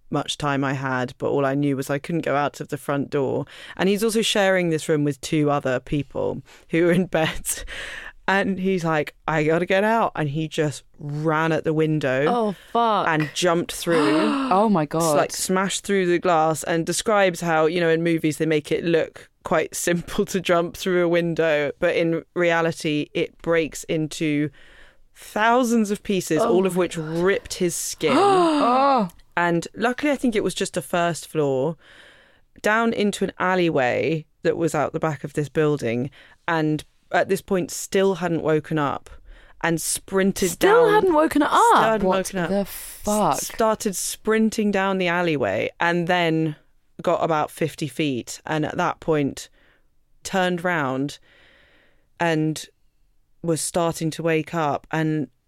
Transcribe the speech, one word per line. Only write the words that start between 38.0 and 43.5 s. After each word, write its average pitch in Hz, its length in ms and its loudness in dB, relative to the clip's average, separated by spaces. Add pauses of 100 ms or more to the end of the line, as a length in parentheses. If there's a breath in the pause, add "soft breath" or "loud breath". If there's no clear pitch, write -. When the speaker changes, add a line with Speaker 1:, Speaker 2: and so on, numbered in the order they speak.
Speaker 1:
hadn't 165 260 -2
woken 156 380 -2
up 143 300 -4 (520 soft breath)
and 165 180 0
sprinted 190 680 -2
Speaker 2:
Still 415 360 4
Speaker 1:
down. 415 100 4
Speaker 2:
hadn't 381 180 4
woken 302 300 4
up? - 80 0
Speaker 1:
Still 370 300 6
hadn't 208 260 2
Speaker 3:
What 190 100 2
Speaker 1:
woken 190 220 -4
up. 165 100 -2
Speaker 3:
the 190 80 0
Speaker 1:
S-, 196 100 0 (360)
Speaker 3:
fuck? 208 340 2
Speaker 1:
started 220 580 -2